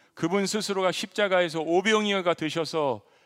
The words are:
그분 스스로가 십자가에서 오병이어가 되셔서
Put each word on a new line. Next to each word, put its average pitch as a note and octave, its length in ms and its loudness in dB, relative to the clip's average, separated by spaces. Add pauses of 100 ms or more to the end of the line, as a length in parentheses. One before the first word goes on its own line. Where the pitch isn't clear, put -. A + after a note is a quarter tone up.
(140)
그분 F#3+ 340 0
스스로가 F#3+ 440 -2
십자가에서 F3+ 680 0
오병이어가 F#3+ 720 2
되셔서 D3+ 720 -2 (200)